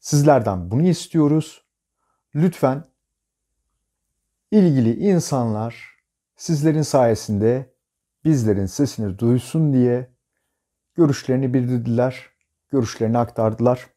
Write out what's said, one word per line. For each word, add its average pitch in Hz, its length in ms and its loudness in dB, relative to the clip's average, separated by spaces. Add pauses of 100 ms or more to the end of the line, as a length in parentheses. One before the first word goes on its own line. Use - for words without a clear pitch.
Sizlerden 110 680 0
bunu 123 120 0
istiyoruz. 156 800 0 (720)
Lütfen 156 500 0 (1700)
ilgili 139 440 4
insanlar 120 1000 -2 (400)
sizlerin 156 460 -2
sayesinde 117 920 0 (500)
bizlerin 110 420 0
sesini 104 520 -4
duysun." 127 540 0
diye 123 380 0 (840)
görüşlerini 135 600 0
bildirdiler, 123 760 -2 (400)
görüşlerini 117 480 -2
aktardılar. 117 800 -2